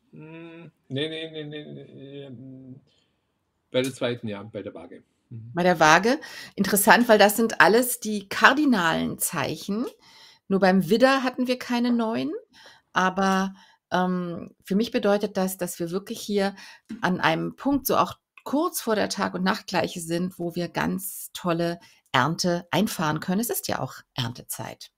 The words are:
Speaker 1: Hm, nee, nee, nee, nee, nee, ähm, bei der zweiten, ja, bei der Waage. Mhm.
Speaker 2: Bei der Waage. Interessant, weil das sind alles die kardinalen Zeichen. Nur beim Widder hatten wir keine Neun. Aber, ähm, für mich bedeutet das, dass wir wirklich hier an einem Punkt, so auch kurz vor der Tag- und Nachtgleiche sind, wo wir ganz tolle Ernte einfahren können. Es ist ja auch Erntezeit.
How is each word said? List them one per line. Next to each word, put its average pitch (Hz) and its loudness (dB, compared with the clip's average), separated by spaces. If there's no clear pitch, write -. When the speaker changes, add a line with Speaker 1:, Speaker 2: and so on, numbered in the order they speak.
Speaker 1:
Hm, 165 -20
nee, 143 -4
nee, 160 -10
nee, 156 -12
nee, 151 -14
nee, 139 -18
ähm, 131 -18
bei 131 0
der 131 -4
zweiten, 120 -4
ja, 101 -8
bei 107 -12
der 98 -12
Waage. 85 -18
Mhm. 113 -16
Speaker 2:
Bei 175 -2
der 175 4
Waage. 185 6
Interessant, 202 6
weil 214 8
das 208 8
sind 226 0
alles 233 4
die 214 -6
kardinalen 208 2
Zeichen. 196 -4
Nur 190 2
beim 185 4
Widder 262 4
hatten 254 -2
wir 247 -2
keine 240 0
Neun. 240 0
Aber, 190 0
ähm, 180 -2
für 190 -2
mich 233 0
bedeutet 208 0
das, 190 -2
dass 175 -8
wir 170 -4
wirklich 202 -8
hier 196 -2
an 180 0
einem 165 0
Punkt, 277 -2
so 185 0
auch 175 2
kurz 330 -2
vor 220 0
der 196 -2
Tag- 190 -4
und 180 -4
Nachtgleiche 180 -2
sind, 170 -4
wo 170 -6
wir 175 -4
ganz 170 -6
tolle 170 -2
Ernte 170 0
einfahren 156 0
können. 185 -2
Es 240 -4
ist - -6
ja - -4
auch 131 -8
Erntezeit. - -8